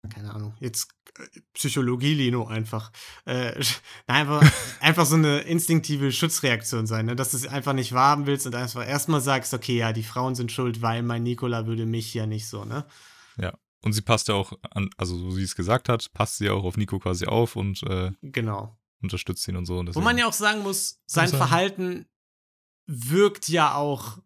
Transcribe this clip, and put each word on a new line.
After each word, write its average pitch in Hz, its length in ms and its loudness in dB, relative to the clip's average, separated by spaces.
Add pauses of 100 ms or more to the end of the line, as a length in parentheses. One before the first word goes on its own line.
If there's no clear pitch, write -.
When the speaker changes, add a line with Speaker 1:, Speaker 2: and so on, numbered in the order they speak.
(100)
Speaker 1:
keine 104 240 -12
Ahnung, 107 260 -8
jetzt, 123 300 -6 (280)
äh, - 220 -18 (140)
Psychologie-Lino 127 920 2
einfach. 110 460 -4 (320)
Äh, 123 280 -2 (320)
<laughs> - 220 -18
nein, 139 220 4
einfach, 147 140 6 (220)
Speaker 2:
<laughs> - 160 -12
Speaker 1:
einfach 156 260 6
so 156 100 4
eine 147 240 6
instinktive 151 720 0
Schutzreaktion 117 720 0
sein, 110 200 0
ne? 120 100 -2
Dass 131 140 -2
du 139 60 -2
es 127 100 -4
einfach 139 260 -2
nicht 127 200 0
wahrhaben 139 340 4
willst 139 200 0
und 120 80 -4
einfach 120 320 -4
erstmal 143 340 2
sagst, 131 340 0
„Okay, 120 240 0
ja, 113 140 0
die 113 100 -4
Frauen 127 320 -4
sind 120 180 -4
schuld, 120 300 -2
weil 117 200 0
mein 120 200 -2
Nikola 120 440 -2
würde 113 200 -2
mich 113 280 -4
ja 110 120 -2
nicht 107 220 -4
so“, 104 160 -10
ne? 123 220 -6 (520)
Speaker 2:
Ja. 92 140 -4 (300)
Und 107 100 0
sie 104 80 0
passt - 280 2
ja 104 60 2
auch 98 200 -2 (160)
an, 98 260 -4
also 90 200 -4
so 90 160 -6
wie 95 80 -2
sie 95 40 0
es - 120 -6
gesagt 104 340 0
hat, 117 240 -2
passt - 240 -2
sie 104 80 0
ja 101 80 2
auch 98 100 -2
auf 90 140 -2
Nico 95 200 -2
quasi 92 280 -2
auf 113 280 2
und, 98 280 -2
äh, 92 300 -2 (100)
Speaker 1:
Genau. 110 560 -6 (240)
Speaker 2:
unterstützt - 440 -6
ihn 90 100 -6
und 90 100 -4
so. 90 120 -2
Und 87 160 -6
Speaker 1:
Wo 156 60 -2
man 233 160 4
Speaker 2:
deswegen - 20 2
Speaker 1:
ja 240 80 2
auch 208 60 -2
sagen 208 300 0
muss, 196 440 -4
sein 170 200 2
Speaker 2:
Muss 165 80 2
er 135 40 2
Speaker 1:
Verhalten 180 680 0 (800)
wirkt 160 640 2
ja 156 260 4
auch 143 520 -4